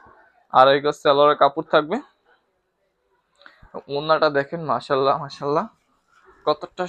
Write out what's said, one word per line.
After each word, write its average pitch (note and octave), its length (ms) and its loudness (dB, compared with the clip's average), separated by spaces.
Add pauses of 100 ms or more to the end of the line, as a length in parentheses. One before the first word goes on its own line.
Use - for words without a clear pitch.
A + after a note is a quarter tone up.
(520)
আড়াই C3+ 320 4
গজ D3 200 -4
সালোয়ারের D3 380 4
কাপড় D3 320 0
থাকবে। D#3 220 0 (2000)
ওড়নাটা D#3 360 0 (100)
দেখেন C#3 220 -6 (100)
মাশাআল্লাহ, C3+ 440 -2 (100)
মাশাআল্লাহ D3 420 -6 (800)
কতটা E3+ 420 -6